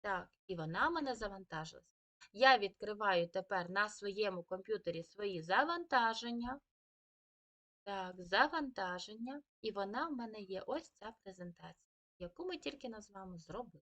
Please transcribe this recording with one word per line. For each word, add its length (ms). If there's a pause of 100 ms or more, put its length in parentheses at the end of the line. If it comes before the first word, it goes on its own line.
Так, 280 (180)
і 80
вона 320
в 40
мене 240
завантажилась. 800 (360)
Я 240
відкриваю 680
тепер 420
на 200
своєму 540
комп'ютері 600
свої 380
завантаження. 1160 (1200)
Так, 340
завантаження. 1200 (200)
І 100
вона 360
в 40
мене 280
є, 280
ось 240
ця 220 (100)
презентація, 680 (280)
яку 260
ми 120
тільки 320
но 120
з 80
вами 280
зробили. 560